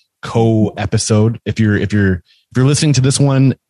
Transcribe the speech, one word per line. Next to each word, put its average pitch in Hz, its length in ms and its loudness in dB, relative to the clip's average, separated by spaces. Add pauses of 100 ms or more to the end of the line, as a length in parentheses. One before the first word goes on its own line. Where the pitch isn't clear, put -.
(240)
co-episode. 110 1200 0
If 104 140 -6
you're, 104 180 2
if 101 160 -4
you're, 95 220 2
if - 420 -12
you're 127 80 2
listening 147 280 0
to 131 80 2
this 139 180 0
one 135 360 2 (140)